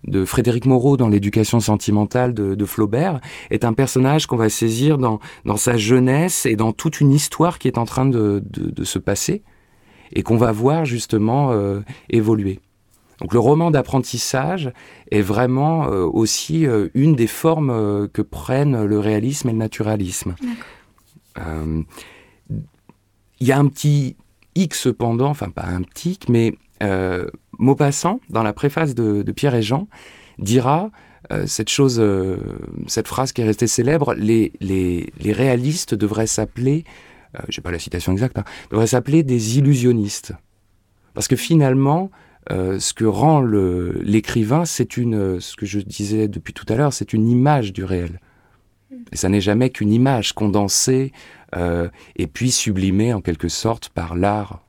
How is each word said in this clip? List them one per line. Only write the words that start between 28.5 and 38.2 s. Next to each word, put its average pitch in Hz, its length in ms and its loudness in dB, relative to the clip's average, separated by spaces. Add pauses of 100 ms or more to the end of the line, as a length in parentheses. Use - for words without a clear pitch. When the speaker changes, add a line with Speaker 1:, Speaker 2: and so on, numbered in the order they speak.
Speaker 1:
préface 147 440 -2
de, 107 260 0
de 101 100 -4
Pierre 139 240 0
et 113 60 2
Jean, 135 260 -2 (500)
dira, 131 540 2 (400)
euh, 98 160 -2
cette - 220 -6
chose, 127 320 2
euh, 95 340 2 (500)
cette - 220 -4
phrase 131 240 -2
qui - 80 -6
est 113 60 0
restée 110 220 2
célèbre, 135 480 2
les, 107 440 2
les, 92 640 -2
les 104 100 0
réalistes 127 640 0
devraient 107 320 0
s'appeler, 131 560 -2 (540)
euh, - 100 -12
j'ai - 140 -10
pas 87 100 -6
la 85 80 -6
citation - 320 -4
exacte, 110 280 -2